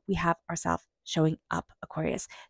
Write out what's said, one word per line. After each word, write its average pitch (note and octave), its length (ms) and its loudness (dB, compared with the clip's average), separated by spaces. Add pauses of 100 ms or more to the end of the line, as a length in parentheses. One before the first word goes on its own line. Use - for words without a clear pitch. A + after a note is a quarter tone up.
we G3 80 0
have E3 220 2 (120)
ourselves E3+ 360 0 (180)
showing D#3+ 340 2 (140)
up, - 200 -4 (120)
Aquarius. - 440 -2 (220)